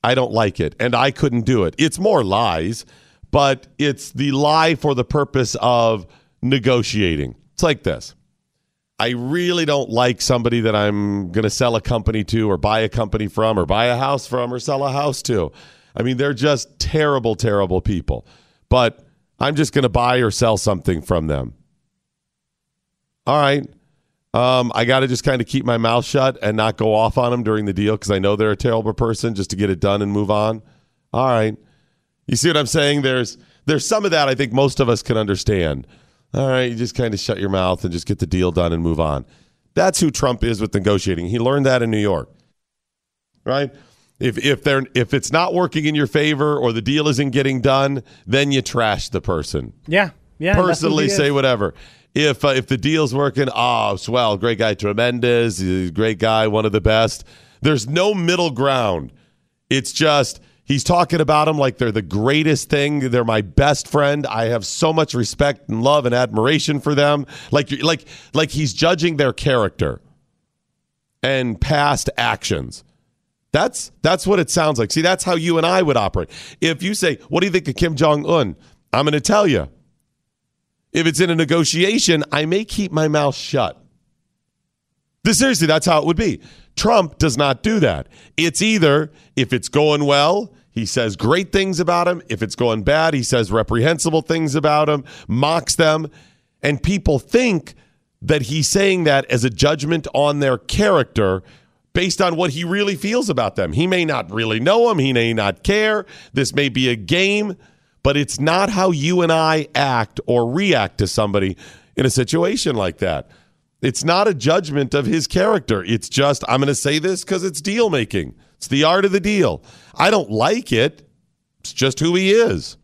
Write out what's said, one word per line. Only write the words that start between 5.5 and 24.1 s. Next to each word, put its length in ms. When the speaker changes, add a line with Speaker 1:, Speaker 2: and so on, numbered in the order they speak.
Speaker 1:
of 460
negotiating. 920
It's 100
like 180
this. 320
I 100
really 560
don't 240
like 320
somebody 400
that 140
I'm 560
gonna 180
sell 260
a 60
company 440
to 240
or 80
buy 240
a 80
company 380
from 300
or 80
buy 200
a 120
house 300
from 260
or 60
sell 260
a 60
house 320
to. 280
I 80
mean, 140
they're 180
just 420
terrible, 560
terrible 480
people. 460
But 340
I'm 160
just 180
gonna 160
buy 280
or 120
sell 260
something 460
from 240
them. 280
All 140
right. 280